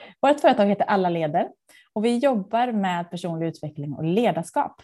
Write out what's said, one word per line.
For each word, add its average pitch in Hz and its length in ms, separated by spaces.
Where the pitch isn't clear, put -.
Vårt 285 180
företag 220 260
heter 202 200
Alla 185 240
Leder. 170 380
Och 214 120
vi 240 120
jobbar 240 540
med 180 400
personlig 165 360
utveckling 151 460
och - 100
ledarskap 175 800